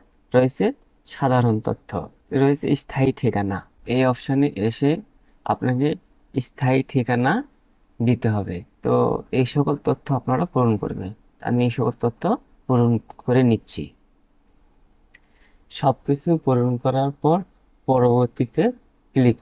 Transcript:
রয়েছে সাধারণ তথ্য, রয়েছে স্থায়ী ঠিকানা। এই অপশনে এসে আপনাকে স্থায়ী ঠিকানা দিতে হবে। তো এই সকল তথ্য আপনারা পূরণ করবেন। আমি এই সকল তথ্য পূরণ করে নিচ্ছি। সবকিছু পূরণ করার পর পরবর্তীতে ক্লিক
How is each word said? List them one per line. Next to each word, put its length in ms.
রয়েছে 380
সাধারণ 540
তথ্য, 500
রয়েছে 440
স্থায়ী 360
ঠিকানা। 560
এই 200
অপশনে 500
এসে 420
আপনাকে 500
স্থায়ী 460
ঠিকানা 560
দিতে 280
হবে। 340
তো 480
এই 140
সকল 300
তথ্য 380
আপনারা 320
পূরণ 320
করবেন। 360
আমি 220
এই 60
সকল 300
তথ্য 380
পূরণ 300
করে 260
নিচ্ছি। 500
সবকিছু 680
পূরণ 400
করার 340
পর 300
পরবর্তীতে 840
ক্লিক 280